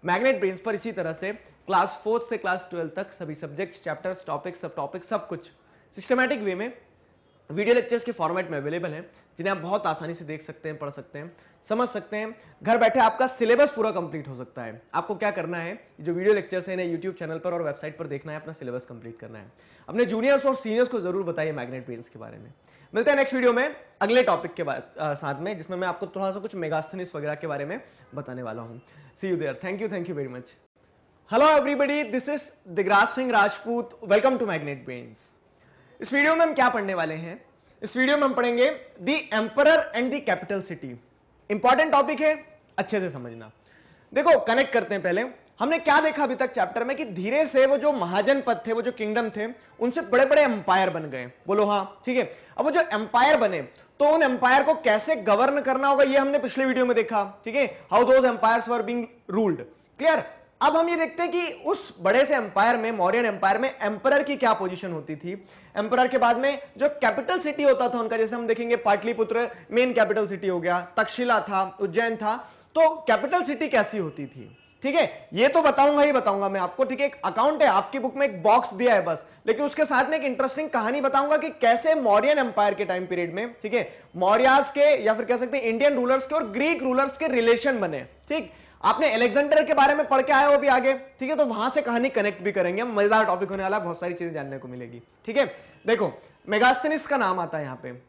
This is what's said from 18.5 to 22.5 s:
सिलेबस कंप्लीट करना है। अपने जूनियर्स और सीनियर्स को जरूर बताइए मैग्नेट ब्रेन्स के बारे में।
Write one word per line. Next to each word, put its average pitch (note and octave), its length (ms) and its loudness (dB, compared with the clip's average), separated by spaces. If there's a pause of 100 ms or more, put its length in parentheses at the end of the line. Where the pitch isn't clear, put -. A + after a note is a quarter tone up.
सिलेबस B2 320 -10
कंप्लीट A#2 340 -18
करना A2+ 200 -18
है। G2+ 120 -20 (380)
अपने A#3 160 0
जूनियर्स C4 400 0
और C4+ 100 2
सीनियर्स A#3+ 320 -2
को B3 140 -6
जरूर F3+ 220 -4
बताइए D#3+ 280 -4
मैग्नेट B2+ 340 -10
ब्रेन्स A#2 240 -14
के A2 100 -20
बारे A2 180 -16
में। A2 160 -20 (420)